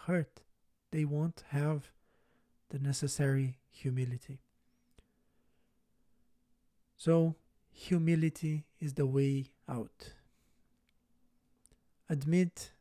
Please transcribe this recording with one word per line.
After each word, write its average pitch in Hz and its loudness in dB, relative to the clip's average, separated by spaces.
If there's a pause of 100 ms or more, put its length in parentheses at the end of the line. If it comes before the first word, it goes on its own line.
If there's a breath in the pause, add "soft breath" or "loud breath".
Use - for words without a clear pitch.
hurt. 170 -2 (500)
They 156 0
won't 151 -2
have 147 -2 (760)
the 139 -6
necessary 135 0 (100)
humility. 127 -6 (2500)
So, 165 4 (360)
humility 160 0 (140)
is 143 -6
the 143 2
way 135 0 (160)
out. - -10 (2000)
Admit 165 0